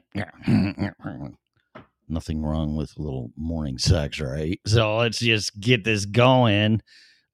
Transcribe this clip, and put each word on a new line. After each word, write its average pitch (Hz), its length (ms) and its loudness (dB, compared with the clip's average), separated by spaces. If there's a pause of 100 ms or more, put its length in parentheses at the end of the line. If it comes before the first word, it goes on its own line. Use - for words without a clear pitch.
(2000)
Nothing 78 340 -4
wrong 76 340 -2
with 76 220 -6
a - 40 -8
little 65 340 -8
morning 78 420 -6
sex, 76 420 0
right? 78 460 -4
So 107 320 2
let's 117 220 0
just 110 400 0
get 107 240 2
this 104 220 0
going. 110 760 4 (520)